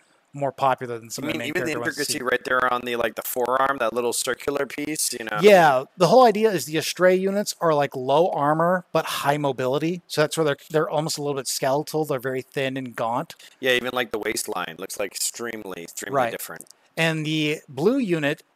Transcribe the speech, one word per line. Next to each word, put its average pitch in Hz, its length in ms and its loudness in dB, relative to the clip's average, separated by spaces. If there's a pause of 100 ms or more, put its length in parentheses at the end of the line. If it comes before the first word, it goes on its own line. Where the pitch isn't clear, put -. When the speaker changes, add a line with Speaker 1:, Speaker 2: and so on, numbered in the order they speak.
(320)
Speaker 1:
more 143 200 -4
popular 127 440 0
than 113 140 -14
some 131 140 -8
Speaker 2:
I 147 40 -4
Speaker 1:
of 156 40 -2
the 160 60 -6
Speaker 2:
mean, - 20 -
Speaker 1:
main 117 80 -6
Speaker 2:
even - 160 -4
the 156 80 -2
Speaker 1:
character 123 80 -4
ones 139 160 -4
in 147 60 -4
Speaker 2:
intricacy 143 180 -4
Speaker 1:
Seed. - 20 -8
Speaker 2:
right 123 220 -2
there 127 280 0
on 123 100 0
the, 123 120 -4
like, 117 220 -2
the - 60 -6
forearm, 131 560 0
that 113 140 0
little 120 200 0
circular 143 520 -2
piece, 147 480 -4
you 120 120 -8
know? 107 180 -4
Speaker 1:
Yeah, 165 420 8 (120)
the - 100 4
whole 240 180 8
idea 220 280 4
is 147 140 -2
the 151 100 -4
Astray 180 400 4
units 196 440 -2
are, 165 140 4
like, 143 220 0
low 139 340 2
armor, 165 640 2
but 160 140 0
high 143 320 -2
mobility. 143 680 -2
So - 140 -2
that's 147 160 0
where 160 80 2
they're, 143 120 0 (140)
they're 156 180 0
almost 156 300 -2
a - 40 -8
little 143 120 -4
bit 135 140 -8
skeletal. 147 560 -2
They're 143 160 -4
very 131 220 -4
thin 135 340 -6
and 127 180 -10
gaunt. 123 400 -4 (240)
Speaker 2:
Yeah, 131 140 2
even, 123 200 0
like, 123 200 -4
the 107 80 -4
waistline 104 580 -6
looks, 92 220 -10
like, 98 120 -6
extremely, 107 680 -8
extremely - 340 -8
Speaker 1:
Right. 123 140 0
Speaker 2:
different. 87 340 -12 (320)
Speaker 1:
And 160 300 0
the 151 320 0 (100)
blue 165 300 0
unit 160 460 -2 (120)